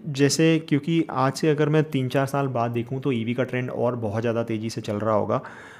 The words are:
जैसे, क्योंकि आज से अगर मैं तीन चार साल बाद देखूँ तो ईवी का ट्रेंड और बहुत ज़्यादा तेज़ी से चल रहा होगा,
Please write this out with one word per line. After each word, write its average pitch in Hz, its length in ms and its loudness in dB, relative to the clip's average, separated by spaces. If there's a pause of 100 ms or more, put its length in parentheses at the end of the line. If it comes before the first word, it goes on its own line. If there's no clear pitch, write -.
जैसे, 151 520 4 (100)
क्योंकि 160 400 2
आज 131 240 2
से 160 160 0
अगर 147 200 2
मैं 156 140 4
तीन 135 260 -2
चार 139 160 2
साल 139 220 -2
बाद 120 240 -2
देखूँ 120 300 -4
तो 143 100 0
ईवी 117 220 -2
का 127 100 0
ट्रेंड 127 260 -4
और 123 260 -2
बहुत 110 260 -2
ज़्यादा 117 220 0
तेज़ी 113 260 -4
से 110 120 -8
चल 107 140 -4
रहा 107 200 2
होगा, 104 260 0 (380)